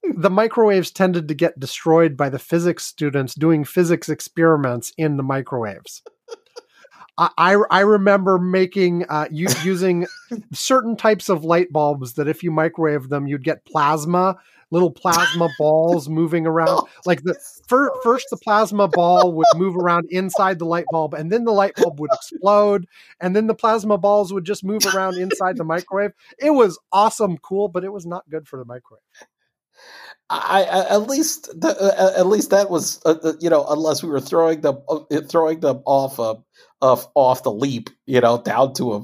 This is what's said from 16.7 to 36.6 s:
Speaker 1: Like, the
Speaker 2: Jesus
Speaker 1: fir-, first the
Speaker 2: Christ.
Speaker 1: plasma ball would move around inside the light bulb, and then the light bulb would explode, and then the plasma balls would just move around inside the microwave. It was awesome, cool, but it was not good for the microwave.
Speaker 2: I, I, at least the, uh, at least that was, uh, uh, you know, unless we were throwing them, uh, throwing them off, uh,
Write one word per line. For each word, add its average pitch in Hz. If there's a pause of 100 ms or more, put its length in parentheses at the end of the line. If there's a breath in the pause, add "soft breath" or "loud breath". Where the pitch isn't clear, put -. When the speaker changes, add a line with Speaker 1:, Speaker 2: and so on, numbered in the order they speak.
Speaker 1:
Like, 175
the 175
Speaker 2:
Jesus -
Speaker 1:
fir-, 262 (120)
first 240
the 214
Speaker 2:
Christ. -
Speaker 1:
plasma 208
ball 175
would 160 (100)
move 180
around 175
inside 185
the 170
light 170
bulb, 160
and 160
then 233
the 226
light 196
bulb 214
would 151
explode, 202 (320 soft breath)
and 180
then 220
the 220
plasma 214
balls 202
would 190
just 190
move 196 (100)
around 190
inside 190
the 170
microwave. 190 (260 soft breath)
It 294
was 233 (140)
awesome, 202
cool, 202
but 180
it 196
was 196
not 175
good 151
for 135
the 131
microwave. 120 (1300 loud breath)
Speaker 2:
I, 185
I, 185
at 214
least 277 (100)
the, 196
uh, 190
at 180
least 208
that 202
was, 170
uh, 160
uh, 160
you 170
know, 156
unless 151
we 170
were 143
throwing 165
them, 143 (100)
uh, 151
throwing 160
them 135
off, 135
uh, 113 (460 soft breath)